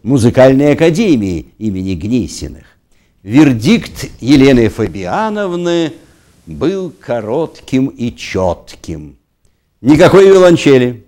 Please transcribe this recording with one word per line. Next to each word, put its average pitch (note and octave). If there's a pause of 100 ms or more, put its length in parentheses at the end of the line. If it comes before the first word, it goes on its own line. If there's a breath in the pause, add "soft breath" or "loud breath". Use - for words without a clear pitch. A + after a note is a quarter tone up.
Музыкальной C3+
академии D3
имени F#2+
Гнесиных. E2 (580)
Вердикт C3+ (120)
Елены C3
Фабиановны E3+ (540 soft breath)
был E3
коротким C3
и A#2+
чётким. - (600)
Никакой D#3+
виолончели. C#3+